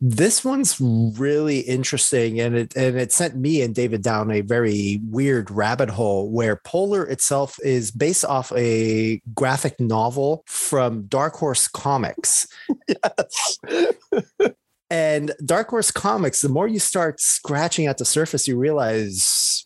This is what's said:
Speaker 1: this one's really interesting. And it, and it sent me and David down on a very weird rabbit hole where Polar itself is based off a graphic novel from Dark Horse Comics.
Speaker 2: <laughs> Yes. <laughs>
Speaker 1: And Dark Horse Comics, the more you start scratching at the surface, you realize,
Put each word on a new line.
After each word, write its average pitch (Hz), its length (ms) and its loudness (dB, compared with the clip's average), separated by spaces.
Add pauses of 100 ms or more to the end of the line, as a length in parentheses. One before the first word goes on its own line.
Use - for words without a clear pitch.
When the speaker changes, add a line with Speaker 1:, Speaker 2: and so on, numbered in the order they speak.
Speaker 1:
this 131 440 2
one's 269 360 0
really 131 800 2
interesting. 123 800 0
And 117 160 0
it, 117 200 -2
and 131 200 2
it 123 160 0
sent 160 240 0
me 143 260 0
and 117 100 -2
David 113 300 0
down 110 220 0
on 107 60 -2
a 104 100 2
very 104 600 0 (100)
weird 123 400 0
rabbit 110 400 0
hole 101 400 0
where 113 260 2
Polar 190 480 0
itself 135 580 -2
is 123 280 0
based 147 340 0
off 131 320 -2
a 113 640 2 (140)
graphic 135 440 0
novel 123 680 0
from 117 600 -2
Dark 139 280 -2
Horse 139 340 0
Comics. - 840 -2
Speaker 2:
<laughs> - 40 -20 (320)
Yes. - 760 -2
<laughs> - 920 0 (360)
Speaker 1:
And 151 420 0 (120)
Dark 180 260 0
Horse 226 200 0
Comics, 202 520 0
the 143 60 2
more 160 200 2
you 220 100 -2
start 165 400 0
scratching 151 680 0
at 135 120 0
the 123 60 -2
surface, 156 420 0
you 127 100 0
realize, 110 1080 0